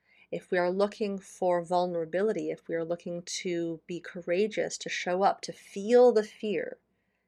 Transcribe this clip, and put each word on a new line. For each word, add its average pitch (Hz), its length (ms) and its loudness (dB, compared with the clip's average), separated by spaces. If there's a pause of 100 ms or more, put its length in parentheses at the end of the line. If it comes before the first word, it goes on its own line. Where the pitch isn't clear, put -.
(300)
If - 200 -8
we 190 80 2
are 180 120 2
looking 202 480 0
for 180 440 -2
vulnerability, 175 880 -2
if - 180 -10
we 165 60 -4
are 165 100 -2
looking 175 380 -6 (200)
to 170 440 -4
be 175 140 -8
courageous, 180 760 -2
to - 140 -10
show 180 320 -2
up, 190 200 4
to 170 120 -8
feel 240 580 4
the 208 120 2
fear - 520 -6 (520)